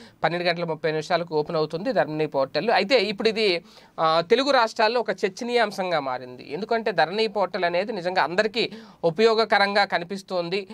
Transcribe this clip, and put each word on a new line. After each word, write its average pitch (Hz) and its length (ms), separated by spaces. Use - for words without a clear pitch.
పన్నెండు 170 220
గంటల 175 180
ముప్పై 160 280
నిమిషాలకు 165 440
ఓపెన్ 151 220
అవుతుంది 165 340
ధరణి 156 360
పోర్టల్. 147 420
అయితే 196 320
ఇప్పుడు 208 280
ఇది, 196 340
ఆ, 160 220
తెలుగు 240 300
రాష్ట్రాల్లో 233 480
ఒక 226 100
చర్చనీయాంశంగా 202 920
మారింది. 127 540
ఎందుకంటే 220 380
ధరణి 180 360
పోర్టల్ 196 360
అనేది 175 280
నిజంగా 180 320
అందరికీ 202 480
ఉపయోగకరంగా 208 840
కనిపిస్తోంది. 185 880